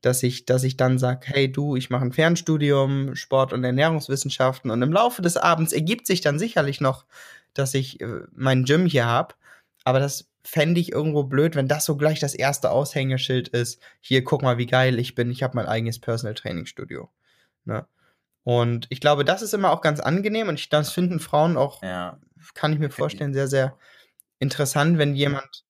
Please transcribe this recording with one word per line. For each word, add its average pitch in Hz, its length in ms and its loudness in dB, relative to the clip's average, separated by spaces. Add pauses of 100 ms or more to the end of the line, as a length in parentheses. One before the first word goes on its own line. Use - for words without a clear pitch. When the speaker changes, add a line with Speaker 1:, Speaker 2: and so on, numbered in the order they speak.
Speaker 1:
Dass 127 200 2
ich, 123 240 -2
dass 127 180 2
ich 131 120 -2
dann 127 220 4
sag, 127 280 -2
"Hey 139 240 0
du, 143 260 -2
ich 131 140 -6
mache 127 140 -2
ein 123 80 -2
Fernstudium, 143 1040 2
Sport- 131 360 0
und 123 120 -2
Ernährungswissenschaften", 135 1040 0
und 117 120 0
im 143 100 2
Laufe 226 300 2
des 175 140 2
Abends 160 360 2
ergibt 175 340 -2
sich 175 140 2
dann 147 180 2
sicherlich 160 420 -2
noch, 135 260 -2 (480)
dass 135 200 -2
ich, 135 260 -4
äh, 110 200 -8 (120)
mein 131 320 2
Gym 160 220 4
hier 135 200 2
hab. 120 300 -2 (480)
Aber 131 160 2
das 139 300 -6 (140)
fänd 165 340 2
ich 170 140 -2
irgendwo 147 320 0
blöd, 143 320 2
wenn 135 120 0
das 147 180 0
so 151 100 0
gleich 156 240 0
das 143 140 -2
erste - 360 0
Aushängeschild 131 760 0
ist, 120 320 -4 (200)
"Hier, 127 240 2
guck 135 180 0
mal, 123 160 2
wie 123 80 0
geil 127 320 2
ich 127 160 -4
bin, 120 160 0
ich 127 120 -6
hab 127 120 -4
mein 113 120 -2
eigenes 113 320 -2
Personal 117 360 -6
Training - 320 -8
Studio", - 440 -14 (540)
ne? 113 220 -6 (580)
Und 120 460 0
ich 131 100 -10
glaube, 147 240 2
das 185 180 0
ist 214 120 -6
immer 190 180 2
auch 170 100 -2
ganz 147 180 0
angenehm 208 480 -2
und 151 120 -4
ich, - 100 -12
das 151 220 0
finden 180 280 0
Frauen 156 380 2
auch, 139 240 -2
Speaker 2:
Ja. 90 360 -8 (360)
Speaker 1:
kann 151 180 -2
ich 151 80 0
mir 147 100 -2
Speaker 2:
Find 147 240 -4
ich - 80 -8
Speaker 1:
vorstellen, 143 120 -4
sehr, 135 140 -2
sehr 135 300 0 (640)
interessant, 147 580 2
wenn 147 160 2
jemand 139 560 -2